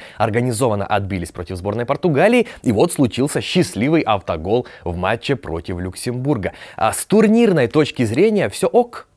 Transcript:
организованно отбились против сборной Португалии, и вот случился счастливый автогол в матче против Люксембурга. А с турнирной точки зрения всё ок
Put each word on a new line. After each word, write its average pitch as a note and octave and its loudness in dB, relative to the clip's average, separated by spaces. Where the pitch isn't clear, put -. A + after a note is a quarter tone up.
организованно A2+ 0
отбились G2 -2
против F#2 -8
сборной G2+ -4
Португалии, F#3 2
и - 0
вот F3+ 2
случился C3 0
счастливый D3+ 0
автогол G2 -2
в E2+ -4
матче G#2+ -2
против F2 -6
Люксембурга. A#2+ -4
А A2+ 0
с - -4
турнирной G#3+ 4
точки C3+ 0
зрения D3+ 2
всё - -4
ок - 0